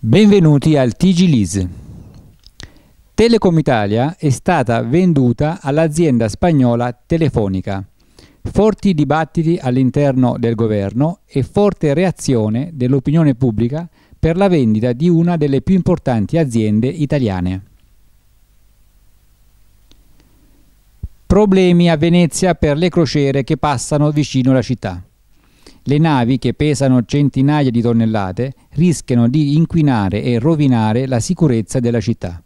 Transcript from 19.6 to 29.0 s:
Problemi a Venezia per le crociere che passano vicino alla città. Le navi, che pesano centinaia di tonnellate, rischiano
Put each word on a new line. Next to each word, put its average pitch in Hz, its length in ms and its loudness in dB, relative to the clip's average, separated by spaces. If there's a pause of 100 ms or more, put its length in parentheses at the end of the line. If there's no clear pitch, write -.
Problemi 185 640 2
a 165 80 2
Venezia 170 600 0
per 147 200 0
le 175 120 0
crociere 139 560 0
che 156 120 -2
passano 147 540 -2
vicino 131 400 0
alla 131 120 2
città. 101 380 -6 (840)
Le 143 140 0
navi, 135 400 2
che 120 160 -2
pesano 131 500 0
centinaia 143 640 0
di 117 140 0
tonnellate, 113 720 -2 (200)
rischiano 127 540 0